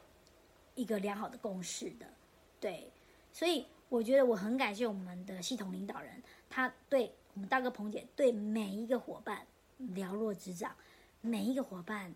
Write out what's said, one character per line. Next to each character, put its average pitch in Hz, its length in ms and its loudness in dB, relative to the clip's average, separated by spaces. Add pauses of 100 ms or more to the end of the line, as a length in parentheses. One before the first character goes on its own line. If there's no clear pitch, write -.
(760)
一 247 100 -2
个 214 140 2
良 202 180 0
好 220 100 -4
的 247 100 -10
共 190 240 -4
识 - 300 -6
的。 - 160 -16 (520)
对， - 320 -4 (420)
所 320 140 2
以 302 180 4 (240)
我 240 140 4
觉 240 120 6
得 277 100 10
我 233 100 6
很 208 220 0
感 233 180 2
谢 240 100 0
我 214 80 0
们 180 320 -8
的 190 160 -8
系 233 160 -4
统 190 160 -6
领 190 140 -4
导 - 140 -8
人， - 200 -14 (280)
他 254 220 0 (160)
对 247 260 4 (200)
我 202 60 -8
们 196 100 -6
大 262 100 4
哥 247 120 2
彭 208 200 -6
姐， - 240 -6
对 269 160 8
每 214 380 0
一 208 160 -4
个 240 140 2
伙 - 260 -8
伴 - 220 -6 (300)
了 190 360 -4
若 214 200 0
指 185 200 -8
掌， 214 220 -6 (460)
每 220 220 0
一 247 120 2
个 262 80 2
伙 185 180 -8
伴 190 340 -6